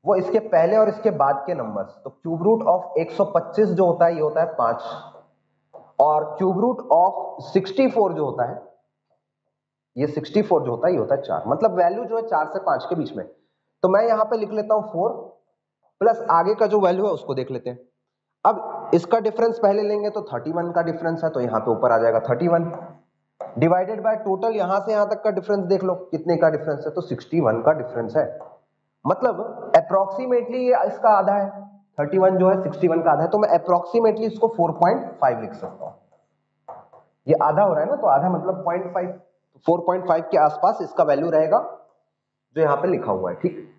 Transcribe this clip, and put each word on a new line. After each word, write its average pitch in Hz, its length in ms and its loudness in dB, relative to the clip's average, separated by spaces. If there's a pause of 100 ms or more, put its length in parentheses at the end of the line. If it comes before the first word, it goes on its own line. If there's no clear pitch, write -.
वो 190 100 4
इसके 185 320 0
पहले 175 300 4
और 214 120 6
इसके 208 240 0
बाद 139 340 2
के 180 80 -4
numbers। 104 480 -8
तो 135 160 -16
cube 165 260 -6
root 220 240 4
of 180 300 0
एक 165 120 -4
सौ - 140 0 (100)
पच्चीस 202 340 0
जो 175 160 2
होता 170 200 4
है, 170 100 2
ये 156 60 -4
होता 151 200 0
है 170 140 0
पाँच, 117 280 0 (1160)
और 151 420 2
cube 190 220 0
root 240 320 -2
of - 480 0
sixty 226 460 0
four 196 240 2
जो 156 120 -2
होता 120 240 -4
है, - 160 -14 (1300)
ये 135 120 -2
सिक्सटी 151 340 -2
फ़ोर 185 220 2
जो 120 80 -4
होता 117 160 -2
है, 180 60 2
ये 147 60 0
होता 117 160 0
है - 60 -6
चार। 80 260 -4
मतलब 175 300 0
value 185 280 0
जो 226 120 -4
है 226 60 -2
चार 156 240 -2
से 185 140 -8
पाँच 151 240 -2
के - 100 -6
बीच 156 200 -8
में। 95 100 -10 (580)
तो 185 60 4
मैं 202 180 4
यहाँ 220 180 2
पे 226 120 -2
लिख 208 160 -6
लेता 214 220 0
हूँ - 160 -4
four, 180 200 -2 (920)
plus 226 300 2
आगे 175 240 4
का 214 120 2
जो 208 120 2
value 190 260 2
है 202 60 0
उसको 143 240 -6
देख 131 160 -6
लेते 123 180 -8
हैं। 123 100 -12 (680)
अब - 480 0
इसका 175 280 2
difference 226 380 -2
पहले 208 240 2
लेंगे 208 260 -2
तो 208 140 -6
थर्टी 127 280 -8
वन 170 200 -4
का 170 120 0
difference 160 400 -4
है, 165 60 -2
तो 151 120 -4
यहाँ 113 180 -2
पे 117 120 -2
ऊपर 120 200 2
आ 113 60 4
जाएगा 113 240 2
थर्टी 131 260 -2
one, 170 240 2 (840)
divided 185 460 0
by 220 180 0
total, 214 360 -2
यहाँ 190 240 0
से 208 120 -4
यहाँ 208 180 0
तक 214 140 -4
का 220 80 0
difference 196 340 -2
देख 185 180 0
लो 185 100 -2 (180)
कितने 165 260 0
का 160 120 4
difference 151 360 -4
है, 156 60 -6
तो 175 120 -8
सिक्सटी - 380 -6
वन 113 200 2
का 139 120 4
difference 120 420 -6
है। 156 100 2 (800)
मतलब 196 720 -2
approximately 240 840 0
ये 247 260 2
इसका 214 240 2
आधा 196 220 4
है, 196 160 0 (480)
थर्टी 151 200 -2
वन 185 200 6
जो 185 120 6
है 190 140 2
सिक्सटी 175 240 -2
वन 165 140 2
का 165 100 4
आधा 147 100 2
है, 170 80 0
तो 208 80 2
मैं 214 200 2
approximately 220 760 0
इसको 226 160 0 (100)
फ़ोर 170 140 0 (100)
पॉइंट 196 260 2 (140)
फ़ाइव 120 200 2
लिख 104 120 -12
सकता - 320 -14
हूँ। - 880 -20 (520)
ये 151 160 4
आधा 156 200 2
हो 135 100 2
रहा 151 100 0
है 185 60 -4
ना, 285 60 0
तो 226 140 -2
आधा 143 200 2
मतलब 180 360 -4
पॉइंट 180 280 -4
फ़ाइव, 180 260 -6 (480)
फ़ोर 170 200 2
पॉइंट 185 200 -2
फ़ाइव 165 240 2
के 190 80 2
आसपास 151 420 2
इसका 165 220 -2
value 147 260 2
रहेगा 160 300 4 (960)
जो 160 60 0
यहाँ 143 160 4
पे 180 100 -2
लिखा 165 240 -2
हुआ 90 180 -2
है, 87 80 -6
ठीक। - 200 -4 (220)